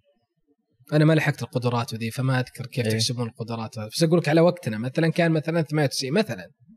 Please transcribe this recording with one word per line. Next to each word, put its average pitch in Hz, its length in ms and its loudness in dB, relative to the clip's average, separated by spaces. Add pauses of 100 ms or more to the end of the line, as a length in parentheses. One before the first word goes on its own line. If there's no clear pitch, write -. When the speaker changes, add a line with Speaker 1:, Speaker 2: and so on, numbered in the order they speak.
(920)
Speaker 1:
أنا 156 120 6
ما 160 80 6
لحقت 147 300 0
القدرات 120 500 -2
وذي، 113 180 -6
فما 131 280 0
أذكر 131 260 -8
كيف 127 200 -4
Speaker 2:
إيه. 110 60 0
Speaker 1:
تحسبون 113 360 -2
القدرات 110 520 -10
هذه. 107 80 -8
بس - 160 -2
أقول 165 160 4
لك 147 100 0
على 165 120 4
وقتنا 165 360 2
مثلًا 131 300 -2
كان 165 240 2
مثلًا 160 300 0
ثمانية 151 260 0
وتسعين 131 260 -4
مثلًا. 113 360 -2 (280)